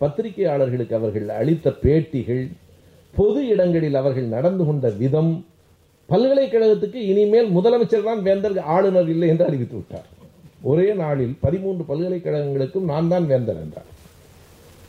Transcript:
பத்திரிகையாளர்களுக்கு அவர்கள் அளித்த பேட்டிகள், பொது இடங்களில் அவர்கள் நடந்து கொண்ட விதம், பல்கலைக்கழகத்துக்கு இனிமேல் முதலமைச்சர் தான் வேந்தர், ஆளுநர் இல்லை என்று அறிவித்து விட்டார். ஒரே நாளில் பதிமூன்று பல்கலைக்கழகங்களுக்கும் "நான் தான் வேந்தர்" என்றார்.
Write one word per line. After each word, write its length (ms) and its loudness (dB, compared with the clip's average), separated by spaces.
பத்திரிகையாளர்களுக்கு 920 -2
அவர்கள் 360 -4
அளித்த 400 0
பேட்டிகள், 800 0
பொது 320 2
இடங்களில் 480 2
அவர்கள் 280 0
நடந்து 420 0
கொண்ட 240 0
விதம், 560 0
பல்கலைக்கழகத்துக்கு 880 2
இனிமேல் 600 2
முதலமைச்சர் 480 2
தான் 180 -2
வேந்தர், 380 0
ஆளுநர் 500 2
இல்லை 180 0
என்று 180 4
அறிவித்து 300 -2
விட்டார். 300 -12
ஒரே 320 2
நாளில் 460 -4
பதிமூன்று 440 -2
பல்கலைக்கழகங்களுக்கும் 1000 -4
"நான் 240 -2
தான் 180 0
வேந்தர்" 300 0
என்றார். 380 -14